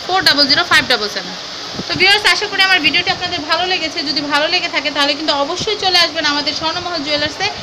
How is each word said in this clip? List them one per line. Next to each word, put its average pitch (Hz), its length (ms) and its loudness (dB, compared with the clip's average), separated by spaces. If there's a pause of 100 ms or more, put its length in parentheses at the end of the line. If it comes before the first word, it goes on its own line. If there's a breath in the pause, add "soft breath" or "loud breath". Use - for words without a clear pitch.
ফোর 370 160 2
ডাবল 285 240 4
জিরো 302 160 2
ফাইভ 311 240 2
ডাবল 214 220 0
সেভেন। 180 220 -8 (560)
তো 339 60 -4
viewers, 392 320 4
আশা 392 220 2
করি 392 140 0
আমার 381 180 6
ভিডিওটি 302 300 2
আপনাদের 359 300 -2
ভালো 320 260 0
লেগেছে। 330 380 -2
যদি 302 180 -4
ভালো 294 260 2
লেগে 339 220 0
থাকে, 294 220 -2
তাহলে 285 220 2
কিন্তু 311 200 -2
অবশ্যই 339 460 -2
চলে 370 200 2
আসবেন 320 260 0
আমাদের 294 280 -2
স্বর্ণমহল 339 500 -4
জুয়েলার্সে 302 460 -2 (140)